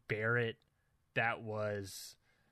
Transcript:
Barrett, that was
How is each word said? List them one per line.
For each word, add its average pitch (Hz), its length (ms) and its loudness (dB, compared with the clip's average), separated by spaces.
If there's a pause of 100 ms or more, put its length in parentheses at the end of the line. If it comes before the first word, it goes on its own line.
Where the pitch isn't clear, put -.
Barrett, 113 500 2 (560)
that 117 300 0
was 104 720 -4 (360)